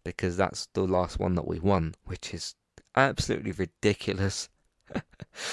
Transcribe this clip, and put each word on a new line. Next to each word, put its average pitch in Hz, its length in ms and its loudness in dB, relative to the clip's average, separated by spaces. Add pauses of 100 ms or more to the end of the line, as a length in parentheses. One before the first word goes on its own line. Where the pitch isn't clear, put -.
because 90 340 -2
that's - 380 0
the 95 80 2
last 92 380 2
one 90 160 2
that 80 100 0
we 85 140 -4
won, 90 340 2 (120)
which - 280 -10
is - 220 -10 (400)
absolutely 120 560 2
ridiculous. 98 960 0 (440)
<laughs> - 100 -4 (500)